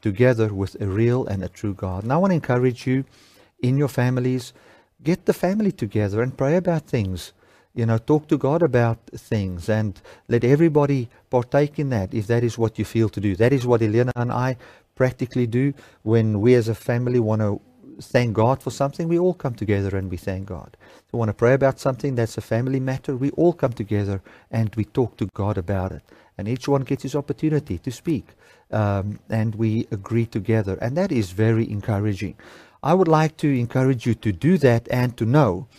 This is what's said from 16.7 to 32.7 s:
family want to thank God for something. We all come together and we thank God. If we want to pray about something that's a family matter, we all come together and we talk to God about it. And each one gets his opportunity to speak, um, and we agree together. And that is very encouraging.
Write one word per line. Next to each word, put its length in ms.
family 420
want 240
to 180
thank 340
God 280
for 80
something. 380
We 100
all 160
come 200
together 420
and 120
we 80
thank 300
God. 300
If 80
we 60
want 120
to 40
pray 200
about 260
something 340
that's 240
a 20
family 380
matter, 380
we 160
all 200
come 200
together 500
and 240
we 80
talk 320
to 180
God 240
about 320
it. 120
And 80
each 220
one 140
gets 200
his 140
opportunity 640
to 140
speak, 340
um, 560
and 260
we 380
agree 340
together. 540
And 160
that 160
is 180
very 400
encouraging. 640